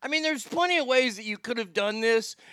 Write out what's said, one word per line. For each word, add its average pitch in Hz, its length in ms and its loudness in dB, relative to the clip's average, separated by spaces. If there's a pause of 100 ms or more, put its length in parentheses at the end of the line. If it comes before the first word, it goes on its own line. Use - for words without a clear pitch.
I 262 80 -8
mean, 311 120 0
there's 311 260 -2
plenty 349 300 2
of 294 80 0
ways 254 300 2
that 214 100 -14
you 214 120 -6
could 233 200 -6
have 202 160 -6
done 208 280 -2
this 226 340 2 (180)